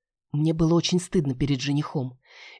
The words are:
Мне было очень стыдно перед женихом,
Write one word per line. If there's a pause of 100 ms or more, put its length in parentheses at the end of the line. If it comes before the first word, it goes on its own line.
(300)
Мне
было
очень
стыдно
перед
женихом, (400)